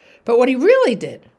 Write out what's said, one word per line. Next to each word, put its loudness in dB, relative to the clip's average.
But 0
what 2
he -2
really 2
did -16